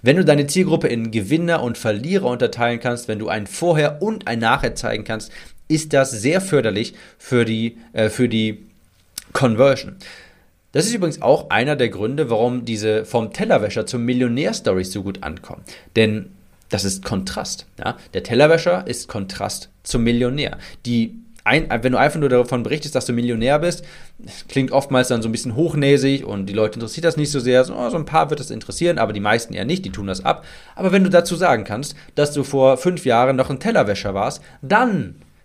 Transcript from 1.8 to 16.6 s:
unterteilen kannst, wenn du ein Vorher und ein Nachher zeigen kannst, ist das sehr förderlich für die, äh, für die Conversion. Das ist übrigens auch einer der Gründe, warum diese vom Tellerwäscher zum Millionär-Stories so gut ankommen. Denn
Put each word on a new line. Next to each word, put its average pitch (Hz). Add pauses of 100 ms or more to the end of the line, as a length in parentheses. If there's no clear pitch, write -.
unterteilen 120
kannst, 120
wenn 107
du 107
ein 107
Vorher 151
und 214
ein 117
Nachher 117
zeigen 113
kannst, 110 (340)
ist 156
das 135
sehr 127
förderlich 113 (240)
für 120
die, 113 (140)
äh, 110
für 120
die 110 (680)
Conversion. 123 (760)
Das 160
ist 233
übrigens 175
auch -
einer 127
der 127
Gründe, 117
warum 120
diese 107
vom 113
Tellerwäscher 113
zum 120
Millionär-Stories 123
so 101
gut 95
ankommen. - (320)
Denn 110 (440)